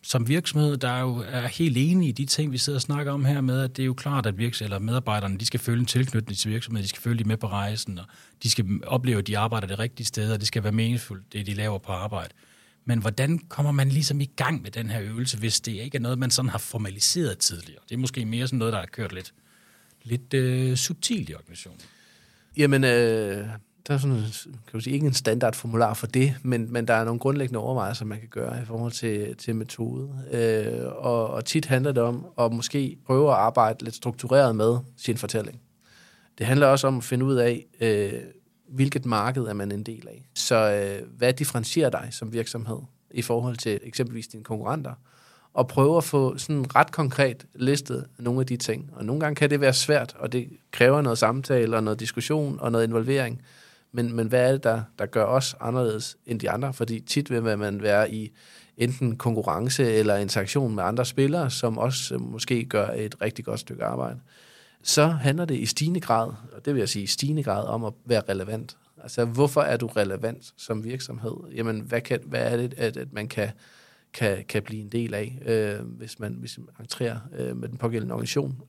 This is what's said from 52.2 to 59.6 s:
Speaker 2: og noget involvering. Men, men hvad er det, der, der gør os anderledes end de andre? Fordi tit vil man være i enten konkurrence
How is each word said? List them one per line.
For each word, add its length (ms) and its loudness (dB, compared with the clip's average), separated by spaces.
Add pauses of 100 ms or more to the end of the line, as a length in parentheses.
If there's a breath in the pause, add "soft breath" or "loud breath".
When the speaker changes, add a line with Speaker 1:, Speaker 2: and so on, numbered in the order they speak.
Speaker 2:
og 120 -2
noget 160 4
involvering. 540 0 (500 loud breath)
Men, 240 -2
men 120 0
hvad 200 4
er 40 6
det, 120 0
der, 180 2 (180)
der 60 -2
gør 200 0
os 340 0
anderledes 640 -2
end 140 -4
de 100 -2
andre? 240 -2
Fordi 260 -4
tit 300 -2
vil 280 0
man 240 -2
være 320 4
i 180 -8 (460 loud breath)
enten 400 0
konkurrence 760 2